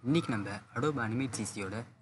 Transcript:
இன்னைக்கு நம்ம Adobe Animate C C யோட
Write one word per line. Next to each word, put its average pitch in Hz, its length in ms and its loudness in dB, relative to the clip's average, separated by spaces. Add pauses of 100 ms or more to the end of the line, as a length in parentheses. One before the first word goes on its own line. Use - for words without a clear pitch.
இன்னைக்கு 156 240 4
நம்ம 101 180 -2 (260)
Adobe 139 280 2
Animate 113 340 0
C 104 140 -2
C 101 100 -6
யோட 98 140 -4 (260)